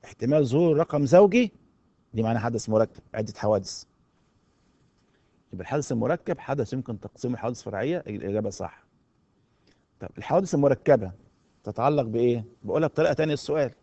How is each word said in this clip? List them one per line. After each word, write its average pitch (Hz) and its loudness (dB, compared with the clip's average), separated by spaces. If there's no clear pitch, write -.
احتمال 143 0
ظهور 151 2
رقم 151 0
زوجي 196 6
دي 110 0
معناها 113 0
حدث 117 -4
مركب، 110 2
عدة 110 -6
حوادث. 104 -2
يبقى 92 -12
الحدث 139 -4
المركب 131 -4
حدث 131 -6
يمكن 123 -8
تقسيمه 120 -8
لحوادث 113 -8
فرعية، 113 -4
الإجابة 104 -6
صح. - -12
طب - -12
الحوادث 170 0
المركبة 131 2
تتعلق 131 0
بإيه؟ 117 0
بقولها 143 -2
بطريقة 156 0
تانية 156 0
السؤال 143 -2